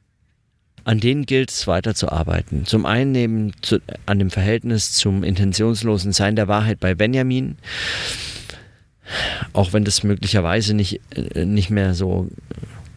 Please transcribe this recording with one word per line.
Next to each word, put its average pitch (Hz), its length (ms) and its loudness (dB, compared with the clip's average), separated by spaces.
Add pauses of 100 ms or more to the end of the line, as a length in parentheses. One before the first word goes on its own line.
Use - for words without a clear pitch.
(880)
an 110 120 2
denen 131 260 2
gilt 131 240 0
es - 160 -6
weiterzuarbeiten. 85 1000 0
Zum 113 220 2
einen 131 280 2
eben 113 460 0
zu, - 180 2 (280)
an 101 120 2
dem 95 120 2
Verhältnis 107 640 0
zum 98 280 2
intentionslosen 101 880 2
Sein 101 220 2
der 107 140 2
Wahrheit 107 320 2
bei 92 140 2
Benjamin, 127 640 0 (1900)
auch 98 220 0
wenn 107 100 4
das 101 180 0
möglicherweise 101 680 2
nicht, 104 300 0 (120)
äh, - 300 -4
nicht 101 240 2
mehr 98 240 2
so 92 380 0 (680)